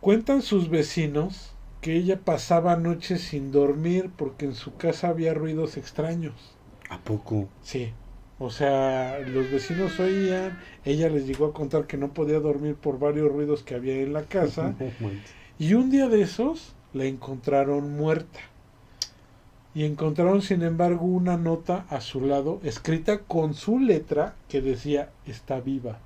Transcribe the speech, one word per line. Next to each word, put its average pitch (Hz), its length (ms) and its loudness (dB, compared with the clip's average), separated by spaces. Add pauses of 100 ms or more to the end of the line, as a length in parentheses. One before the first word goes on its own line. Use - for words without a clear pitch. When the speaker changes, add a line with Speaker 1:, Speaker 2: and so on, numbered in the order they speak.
Speaker 1:
Cuentan 226 420 4
sus 180 260 2
vecinos 156 840 0 (280)
que 160 160 -2
ella 185 240 2
pasaba 170 560 2
noches 170 440 -2
sin 139 320 -6
dormir 156 640 4
porque 143 300 -6
en 131 80 -4
su - 220 -14
casa 170 320 0
había 160 260 0
ruidos 156 420 -2
extraños. 156 580 -6 (560)
Speaker 2:
¿A 95 80 -12
poco? 104 500 -4 (140)
Speaker 1:
Sí. 120 300 -6 (460)
O 127 120 -6
sea, 135 680 0
los 131 300 -2
vecinos 165 480 -2
oían, 185 600 0 (260)
ella 151 240 2
les 143 180 0
llegó 135 200 0
a 147 80 -2
contar 147 320 -2
que - 100 -8
no 139 160 -4
podía 151 260 0
dormir 147 360 0
por 139 240 -4
varios 147 340 2
ruidos 147 300 0
que 131 120 -10
había 127 200 -2
en 135 180 -2
la 151 120 -2
casa. 165 520 0
Speaker 2:
<laughs> - 20 -16
No 135 80 -4 (140)
manches. 101 340 -8 (240)
Speaker 1:
Y 160 160 4
un 254 160 4
día 269 180 4
de 214 140 6
esos 285 520 -2 (180)
la 135 140 -2
encontraron 139 920 0
muerta. 156 440 0 (1300)
Y 151 100 0
encontraron, 156 580 2
sin 180 200 0
embargo, 170 440 2
una 180 300 2
nota 170 540 -2
a 135 100 -4
su - 220 -6
lado, 143 420 0
escrita 160 560 0
con 156 340 0
su 220 240 0
letra, 170 560 2 (140)
que 139 140 0
decía, 143 480 -2 (160)
"Está 131 340 -6
viva". 120 460 -6